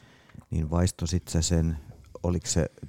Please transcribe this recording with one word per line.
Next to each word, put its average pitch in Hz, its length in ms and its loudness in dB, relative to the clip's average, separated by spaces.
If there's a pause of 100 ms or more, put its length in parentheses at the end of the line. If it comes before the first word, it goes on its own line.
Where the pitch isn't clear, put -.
(520)
niin 78 180 -2
vaistosit 85 580 0
sä 85 140 0
sen, 82 360 2 (460)
oliko 87 240 0
se, - 180 2 (240)